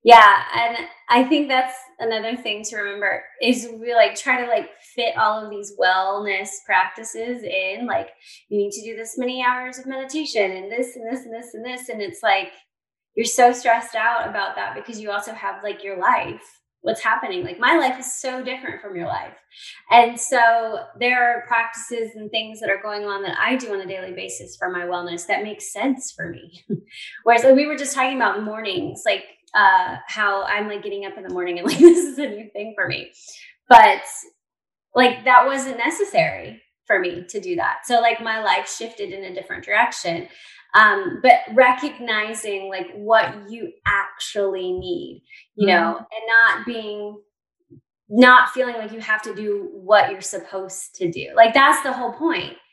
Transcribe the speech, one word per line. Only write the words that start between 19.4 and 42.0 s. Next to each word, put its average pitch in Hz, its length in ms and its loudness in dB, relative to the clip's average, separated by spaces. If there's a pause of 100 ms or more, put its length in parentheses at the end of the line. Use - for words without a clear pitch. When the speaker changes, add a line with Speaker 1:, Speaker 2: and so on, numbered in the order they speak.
Speaker 1:
And 240 280 6
so 226 640 2 (160)
there 247 220 2 (180)
are - 80 -14
practices 226 680 -4
and 214 140 -14
things 220 320 -8
that 208 80 -4
are 196 120 -2
going 208 240 -8
on 196 180 -6
that 185 180 -6
I 233 140 0
do 240 180 -6
on 196 80 -6
a 190 60 -12
daily 185 260 -10
basis 190 420 -14
for 185 140 -6
my 180 160 -6
wellness 175 420 -8
that - 160 -2
make 214 180 -12
sense 254 540 -6
for - 140 -10
me. - 400 -20
<laughs> - 540 -12
Whereas, 233 200 4
like, 269 120 10
we 285 100 4
were 302 100 -4
just 269 200 -8
talking 269 220 -2
about 208 260 -2
mornings, 214 600 -8
like, 196 200 -2 (320)
uh, 190 400 4 (100)
how 202 380 -2
I'm, 208 240 -4
like, 208 160 -10
getting 202 220 -8
up 190 120 -12
in 202 60 -16
the 180 100 -10
morning 175 240 -4
and, 175 100 -4
like, 302 100 -2
<laughs> - 20 -6
this 339 260 8
is 269 140 -10
a 285 100 -6
new 214 240 -14
thing 214 240 -12
for 185 100 -4
me. - 220 -10 (580)
But, 226 340 10 (920)
like, 247 320 2
that 254 220 8
wasn't 262 320 -6
necessary 233 840 -4 (240)
for 202 140 0
me 175 300 -6
to 214 100 -8
do 180 160 -6
that. 170 300 -2
So, 240 140 2
like, 226 220 0
my 220 220 -4
life 196 260 -2
shifted 214 420 -12
in 196 120 -12
a 180 100 -14
different - 320 -12
direction. 180 640 -2 (480)
Um, 196 480 4
but 247 160 8 (140)
recognizing, 220 1160 0